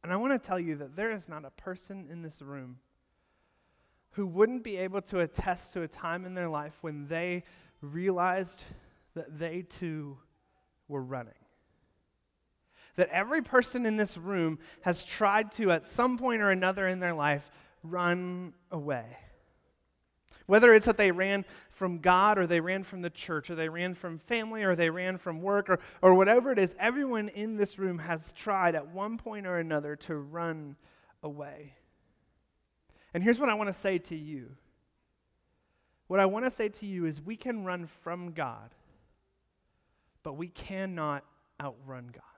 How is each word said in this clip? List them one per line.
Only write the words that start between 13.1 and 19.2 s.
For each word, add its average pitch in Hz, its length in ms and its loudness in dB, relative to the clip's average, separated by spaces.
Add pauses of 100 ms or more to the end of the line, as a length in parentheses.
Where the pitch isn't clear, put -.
person 247 440 2
in 214 100 2
this 208 220 0
room 170 420 -2 (220)
has 180 240 0
tried 214 480 2
to, 208 180 2
at 165 140 2
some 247 320 0
point 233 240 0
or 202 80 4
another 190 380 2
in 185 120 -2
their 175 140 -2
life, 147 360 0 (340)
run 180 720 -2 (160)
away. 135 480 -6 (1300)